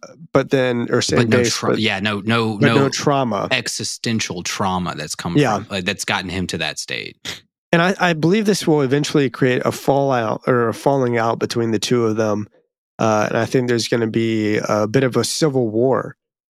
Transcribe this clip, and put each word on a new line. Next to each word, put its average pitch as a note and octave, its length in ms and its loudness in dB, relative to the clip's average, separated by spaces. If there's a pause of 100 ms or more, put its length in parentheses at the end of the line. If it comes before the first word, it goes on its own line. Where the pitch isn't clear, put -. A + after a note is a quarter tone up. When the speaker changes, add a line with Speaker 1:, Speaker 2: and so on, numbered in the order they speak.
(320)
Speaker 1:
but C3+ 200 2
then, B2 380 2
or A#2+ 120 2
same C#3+ 180 2
Speaker 2:
But A#2+ 100 2
no A2 100 4
Speaker 1:
base, A#2 160 0
Speaker 2:
tra-, - 160 -2
Speaker 1:
but, G2+ 80 2
Speaker 2:
yeah, G#2 200 0
no, G#2 220 -2
no, A2 360 0
Speaker 1:
but G#2 100 4
no A#2 80 4
Speaker 2:
no C#3 140 4
Speaker 1:
trauma. B2 600 0
Speaker 2:
existential A2+ 920 -4
trauma F#2 520 -2
that's D2+ 200 -8
come F2 220 -2
Speaker 1:
Yeah. A#2+ 220 2
Speaker 2:
from, G#2 100 -10
like, F#2+ 160 -6
that's G2 200 -4
gotten F#2+ 240 -4
him F2+ 180 -4
to F#2 120 -6
that D#2 200 -6
state. G#1+ 380 -10 (540)
Speaker 1:
And E3+ 100 4
I, E3+ 180 0
I F3 140 0
believe E3+ 320 2
this G3+ 220 0
will D3+ 140 4
eventually C#3+ 480 0
create B2+ 360 0
a A#2 60 2
fallout C3 760 0
or A#2+ 220 2
a G#2+ 40 -4
falling B2+ 440 0
out A2+ 220 0
between A#2 320 -2
the G#2+ 80 0
two A#2+ 260 2
of A2 120 0
them. G#2 300 0 (520)
Uh, G#2+ 300 2
and - 80 -2
I A2+ 80 2
think B2 220 0
there's A#2 200 0
gonna A#2 200 0
be A2 500 0 (120)
a G#2+ 180 2
bit C3+ 160 2
of B2 140 0
a A#2 60 2
civil C3 460 0
war A2+ 460 0 (340)